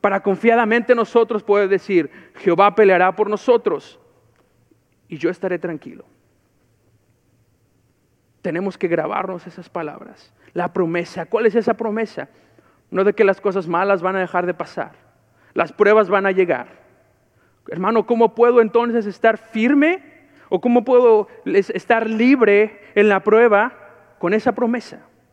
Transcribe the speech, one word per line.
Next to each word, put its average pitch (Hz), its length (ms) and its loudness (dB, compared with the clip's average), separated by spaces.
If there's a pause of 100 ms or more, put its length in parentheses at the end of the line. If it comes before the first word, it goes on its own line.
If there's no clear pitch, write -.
para 196 200 -2
confiadamente 226 720 0
nosotros 226 480 -2
poder 202 260 0
decir: 185 400 -2 (280)
"Jehová 190 360 2
peleará 190 420 2
por 208 140 -2
nosotros 208 680 -2 (1080)
y 165 100 -16
yo 165 120 -2
estaré 180 300 -8
tranquilo". - 460 -12 (2250)
Tenemos 180 380 -6
que 190 80 -4
grabarnos 170 580 -4
esas 175 240 -20
palabras. - 640 -14 (200)
La 175 200 -6
promesa, 170 540 -4
¿cuál 226 180 -2
es 208 80 2
esa 220 220 0
promesa? 220 540 -8 (600)
No 185 140 -2
de 202 100 2
que 220 100 2
las 196 160 2
cosas 190 280 -4
malas 185 340 -2
van 185 140 -4
a 190 40 -4
dejar 180 280 -4
de 180 80 -6
pasar. - 380 -12 (600)
Las - 180 -2
pruebas 208 380 2
van 196 160 0
a 196 60 0
llegar. 175 500 -4 (880)
Hermano, 196 380 -2
¿cómo 226 260 0
puedo 240 260 4
entonces 233 460 0
estar 220 320 0
firme? 285 640 0 (480)
¿O 180 100 -2
cómo 240 240 0
puedo 233 440 4 (180)
es-, 196 240 0
estar 226 400 -2
libre 220 720 2 (140)
en 208 120 4
la 196 120 2
prueba 214 540 2 (440)
con 180 160 -2
esa 220 200 -2
promesa? 233 580 -6 (220)